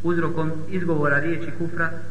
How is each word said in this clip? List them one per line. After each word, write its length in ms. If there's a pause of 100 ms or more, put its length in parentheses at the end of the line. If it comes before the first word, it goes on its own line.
uzrokom 480 (180)
izgovora 500
riječi 380
kufra 340 (200)